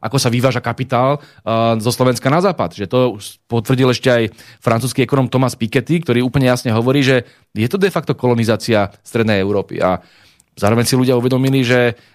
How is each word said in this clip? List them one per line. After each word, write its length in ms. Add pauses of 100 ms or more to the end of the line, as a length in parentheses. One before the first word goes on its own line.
ako 160
sa 160
vyváža 300
kapitál, 580
eh, 600
zo 100
Slovenska 380
na 100
západ. 380
Že 100
to 320 (300)
potvrdil 400
ešte 180
aj 140 (400)
francúzsky 400
ekonom 260
Thomas 300
Piketty, 420
ktorý 240
úplne 240
jasne 240
hovorí, 300
že 240 (260)
je 160
to 80
de 140
facto 240
kolonizácia 760 (140)
Strednej 400
Európy. 400
A 160 (580)
zároveň 320
si 80
ľudia 240
uvedomili, 460
že 340 (140)